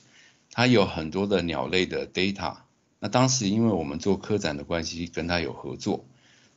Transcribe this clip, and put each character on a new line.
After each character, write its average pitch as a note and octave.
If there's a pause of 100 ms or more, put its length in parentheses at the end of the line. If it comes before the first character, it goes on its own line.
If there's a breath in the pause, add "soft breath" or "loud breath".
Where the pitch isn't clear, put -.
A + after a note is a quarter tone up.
(520)
他 A#2+
有 A2
很 E2
多 F#2
的 G2
鸟 D2+
类 F2
的 C2+
data。 F#2 (420)
那 G#2
当 B2
时 B2
因 A2+
为 A2+
我 E2
们 C#2+
做 G2
科 G#2
展 D#2+
的 C#2+
关 E2
系， E2+
跟 E2
他 F2
有 C#2+
合 -
作。 - (520)